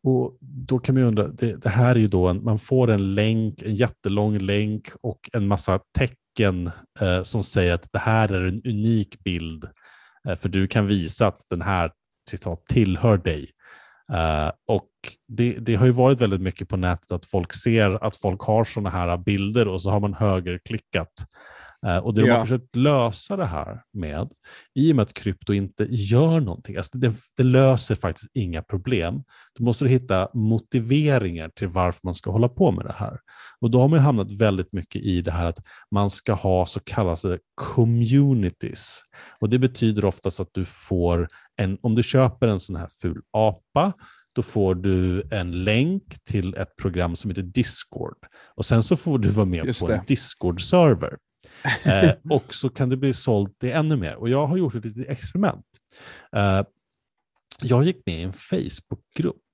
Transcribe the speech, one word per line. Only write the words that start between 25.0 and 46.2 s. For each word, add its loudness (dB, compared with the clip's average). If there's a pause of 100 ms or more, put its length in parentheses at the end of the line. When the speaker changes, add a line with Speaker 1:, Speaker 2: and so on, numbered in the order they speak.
Speaker 1:
att -2
krypto -4
inte -2
gör 2
någonting, -6
alltså -10
det, 2 (240)
det 0
löser 4
faktiskt -6
inga -4
problem. -4 (360)
Då -2
måste 0
du 4
hitta 2
motiveringar 0
till -8
varför 0
man -4
ska -6
hålla 2
på 2
med -4
det -10
här. -8 (420)
Och 2
då 4
har 6
man 4
ju 6
hamnat 2
väldigt 0
mycket -8
i 0
det -4
här -2
att -4 (320)
man 0
ska -4
ha 0
så -8
kallade -4 (160)
communities. 0 (380)
Och 0
det 4
betyder 2
oftast -2
att -8
du -4
får -2 (280)
en, -4
om 0
du 2
köper 2
en 0
sån -10
här -10 (140)
ful -6 (100)
apa, 0 (420)
då -2
får 0
du 0
en -4
länk 0